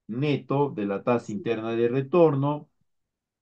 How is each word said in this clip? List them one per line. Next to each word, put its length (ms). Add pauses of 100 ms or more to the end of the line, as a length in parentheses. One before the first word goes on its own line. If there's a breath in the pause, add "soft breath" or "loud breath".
neto 640
de 160
la 160
tasa 280
interna 440
de 140
retorno, 800 (720)